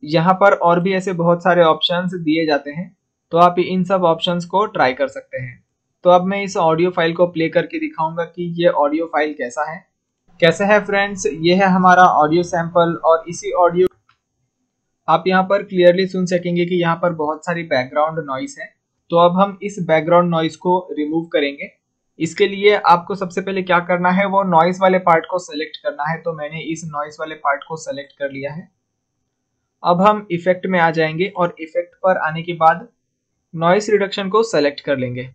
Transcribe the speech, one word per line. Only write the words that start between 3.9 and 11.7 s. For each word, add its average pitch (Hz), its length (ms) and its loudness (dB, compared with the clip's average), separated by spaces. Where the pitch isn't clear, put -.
options 170 420 0
को 190 220 -2
try 147 260 0
कर 139 140 -2
सकते - 300 -12
हैं। 127 260 -14
तो 180 40 4
अब 180 160 6
मैं 196 180 -4
इस 196 140 -8
audio 165 320 2
file 165 240 -2
को 175 140 2
प्ले 165 220 -4
करके 165 300 -2
दिखाऊंगा 160 460 -6
कि 175 180 -10
ये 175 120 4
audio 151 380 0
file 151 260 -2
कैसा 143 380 -6
है। 180 120 -14
कैसे 165 260 2
है 208 200 4
friends, 202 420 -2
ये 170 280 0
है 190 140 4